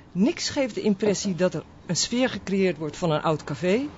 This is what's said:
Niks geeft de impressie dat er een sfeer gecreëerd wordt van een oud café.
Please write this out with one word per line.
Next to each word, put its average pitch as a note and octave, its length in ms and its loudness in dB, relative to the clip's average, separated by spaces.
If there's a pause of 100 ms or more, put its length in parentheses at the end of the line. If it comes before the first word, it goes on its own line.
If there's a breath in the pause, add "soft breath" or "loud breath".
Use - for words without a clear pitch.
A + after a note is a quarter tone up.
(120 loud breath)
Niks A3+ 380 0
geeft C4 240 0
de - 60 -6
impressie G3+ 540 0
dat F3+ 200 2
er D#3 80 -6 (240)
een F3 100 -2
sfeer B3 320 2
gecreëerd F#3 500 0
wordt D3+ 180 -6
van E3+ 140 0
een D3+ 120 2
oud D#3 220 0
café. F3+ 360 0 (180)